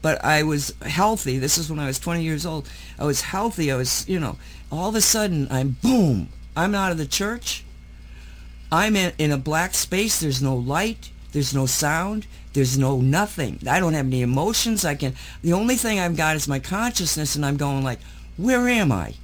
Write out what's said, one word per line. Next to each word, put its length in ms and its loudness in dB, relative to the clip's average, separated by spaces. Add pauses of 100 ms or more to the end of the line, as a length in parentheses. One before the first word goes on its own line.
but 240 2
I 180 4
was 300 0 (100)
healthy. 560 2
This 200 2
is 120 -2
when 80 -4
I 80 -2
was 120 -4
twenty 240 -2
years 240 -2
old. 220 -6 (300)
I 60 -2
was 180 2
healthy. 480 -2
I 60 2
was, 320 -2
you 120 0
know, 160 -4 (360)
all 160 -2
of 60 -2
a 80 4
sudden, 480 2
I'm, 320 0
boom, 460 4 (280)
I'm 180 2
out 180 2
of 60 -2
the 80 -2
church. 580 -4 (1080)
I'm 240 4
in, 220 2
in 140 4
a 60 2
black 360 0
space. 460 0
There's 200 0
no 160 2
light. 540 -2 (220)
There's 220 0
no 120 2
sound. 600 0 (280)
There's 240 4
no 220 4
nothing. 580 2 (100)
I 100 4
don't 140 4
have 140 0
any 160 2
emotions. 640 0
I 80 0
can, 200 -2 (280)
the 100 2
only 240 4
thing 240 0
I've 160 0
got 180 2
is 140 -2
my 120 0
consciousness, 760 -2
and 80 0
I'm 140 0
going 260 0
like, 140 -2 (400)
"Where 300 4
am 220 4
I?" 340 0